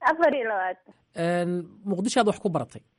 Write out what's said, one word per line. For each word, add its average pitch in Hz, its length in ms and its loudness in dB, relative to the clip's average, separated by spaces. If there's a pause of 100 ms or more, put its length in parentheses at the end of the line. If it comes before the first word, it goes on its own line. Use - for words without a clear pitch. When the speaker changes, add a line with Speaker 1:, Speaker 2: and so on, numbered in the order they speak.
Speaker 1:
Afar 320 340 2
iyo 247 120 -2
labaatan. 185 460 -4 (180)
Speaker 2:
Een, 175 400 -2 (300)
Muqdisho 196 380 0
aad 214 80 4
wax - 120 0
ku 196 100 -2
baratay? 131 320 -6 (180)